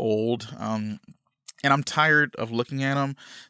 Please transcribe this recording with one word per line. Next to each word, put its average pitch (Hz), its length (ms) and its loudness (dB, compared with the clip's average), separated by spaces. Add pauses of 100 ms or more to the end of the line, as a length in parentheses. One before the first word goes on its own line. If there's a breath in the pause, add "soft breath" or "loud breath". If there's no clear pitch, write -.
old. 113 480 0 (100)
Um, 107 400 -4 (640)
and 139 120 6
I'm 143 100 0
tired 151 520 2
of 113 140 -4
looking 120 320 -2
at 139 140 0
'em. 139 200 -2 (340 loud breath)